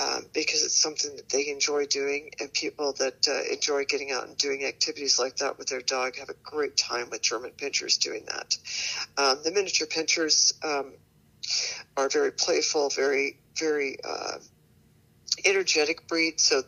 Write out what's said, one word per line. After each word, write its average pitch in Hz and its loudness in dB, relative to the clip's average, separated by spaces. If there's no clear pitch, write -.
um, 135 -2
because 156 0
it's - 2
something 147 0
that - -14
they 143 2
enjoy 143 0
doing, 143 -2
and 143 -8
people 143 -2
that, 135 0
uh, 135 0
enjoy 143 0
getting 139 -2
out - -2
and - -20
doing 139 0
activities 143 0
like 127 -2
that - -2
with - -10
their 127 -4
dog 127 -2
have 139 -12
a - -10
great 147 -4
time 120 -2
with 113 -8
German 120 -2
pinschers - -2
doing - -4
that. - -4
Um, 139 2
the 160 -2
miniature 185 0
pinschers, 160 2
um, 139 -2
are 135 2
very 143 2
playful, - 2
very, 139 0
very, 147 0
uh, - -6
energetic 165 4
breed. 165 0
So 143 4